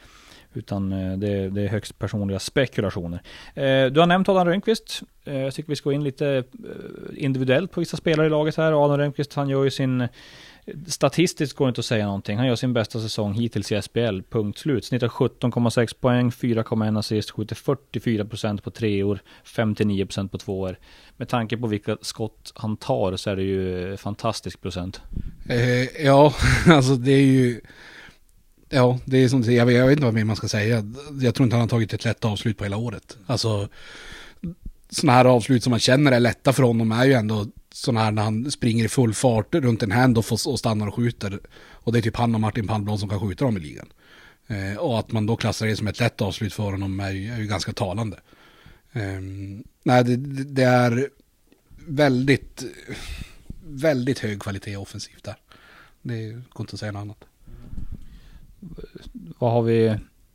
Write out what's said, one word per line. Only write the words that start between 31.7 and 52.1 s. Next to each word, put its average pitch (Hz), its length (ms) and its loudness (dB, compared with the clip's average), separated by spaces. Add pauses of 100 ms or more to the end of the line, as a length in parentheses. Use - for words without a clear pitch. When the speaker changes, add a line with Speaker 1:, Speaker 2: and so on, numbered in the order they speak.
Speaker 2:
ett - 120 -4
lätt 113 200 -2
avslut 104 320 -2
på - 60 -8
hela 101 140 -4
året. 113 480 -8
Alltså, 101 440 -2 (1200)
såna - 220 2
här 123 140 8
avslut 123 380 4
som 127 80 2
man 113 80 2
känner 135 320 4
är 123 80 4
lätta 120 340 2
för 135 100 2
honom 113 280 2
är 120 140 2
ju 139 80 6
ändå 107 320 0 (260)
såna 117 280 -2
här 110 120 2
när 107 120 0
han 110 280 -2
springer 113 340 0
i 107 40 0
full 117 240 2
fart 113 420 2
runt 120 280 2
en 110 80 0
hand 123 260 4
och 110 80 2
får, - 240 -2
och 120 100 -2
stannar 107 280 0
och 95 80 -6
skjuter. 113 440 -4 (320)
Och - 200 -6
det 117 80 4
är - 20 2
typ 107 140 -2
han 117 200 0
och 107 60 0
Martin 110 260 -2
Palmblad 104 320 -2
som 104 100 -6
kan 107 100 -2
skjuta 104 260 -2
dem 113 120 0
i - 20 -8
ligan. 71 280 -14 (600)
Eh, 101 300 -6
och 113 220 -2
att - 120 -6
man 110 140 0
då 113 100 0
klassar 110 320 -2
det 110 80 0
som 107 120 -4
ett 95 120 -4
lätt 117 220 0
avslut 101 320 -4
för 110 100 -6
honom 98 360 -4
är 98 120 -4
ju, 98 220 -6
är 120 40 -8
ju 107 100 -6
ganska 104 260 -4
talande. 104 440 -4 (760)
Ehm, 98 720 -8 (200)
nej, 123 200 4
det, 123 120 0
det, 135 280 -6
det 135 200 -2
är 123 460 2 (800)
väldigt, 135 760 2 (1000)